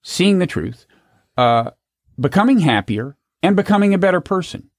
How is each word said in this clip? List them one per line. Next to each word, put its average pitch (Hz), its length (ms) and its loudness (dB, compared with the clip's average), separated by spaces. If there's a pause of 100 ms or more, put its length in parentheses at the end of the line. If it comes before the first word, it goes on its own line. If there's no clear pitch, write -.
seeing 190 360 0
the 180 80 0
truth, - 400 -8 (500)
uh, 117 360 0 (480)
becoming 214 400 2
happier, 117 560 -2 (260)
and 190 140 2
becoming 202 360 2
a 190 60 0
better 185 240 0
person. - 560 -8